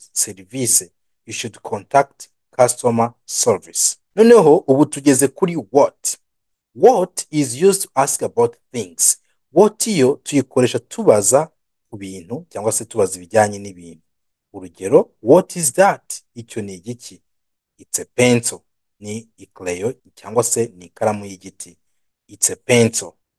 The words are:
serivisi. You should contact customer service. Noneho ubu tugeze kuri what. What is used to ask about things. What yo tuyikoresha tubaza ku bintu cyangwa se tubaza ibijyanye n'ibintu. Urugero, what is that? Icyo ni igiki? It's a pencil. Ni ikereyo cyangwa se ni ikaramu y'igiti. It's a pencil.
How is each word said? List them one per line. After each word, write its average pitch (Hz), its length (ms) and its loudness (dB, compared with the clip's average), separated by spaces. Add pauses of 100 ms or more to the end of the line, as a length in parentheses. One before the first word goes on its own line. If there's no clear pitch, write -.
(120)
serivisi. 101 800 -4 (340)
You 113 80 -16
should - 260 -12
contact - 680 -4 (280)
customer 120 560 0 (120)
service. - 720 -4 (180)
Noneho 208 420 6
ubu 139 280 2
tugeze 143 420 0
kuri 175 280 -4 (160)
what. - 460 0 (580)
What 185 540 2
is 139 320 -4
used 190 220 2
to - 120 -14
ask 139 280 -2
about 117 320 -2 (160)
things. 98 500 -4 (320)
What 208 340 2
yo 147 360 2
tuyikoresha 131 560 -2
tubaza 135 680 0 (400)
ku 110 80 -18
bintu 95 520 -14
cyangwa 107 220 -6
se 117 140 -6
tubaza 101 320 -4
ibijyanye 104 420 -2
n'ibintu. 87 420 -20 (520)
Urugero, 95 580 -2 (100)
what 156 340 2
is 170 180 -4
that? - 480 0 (140)
Icyo 117 260 -14
ni 101 120 -12
igiki? 95 480 -16 (560)
It's - 220 -10
a - 60 -12
pencil. 123 540 0 (400)
Ni 107 380 -12
ikereyo 92 560 -8 (220)
cyangwa 110 280 -4
se 117 340 -4
ni 90 80 -20
ikaramu 104 400 -4
y'igiti. 92 520 -18 (500)
It's - 220 -4
a - 60 -10
pencil. 113 580 0 (260)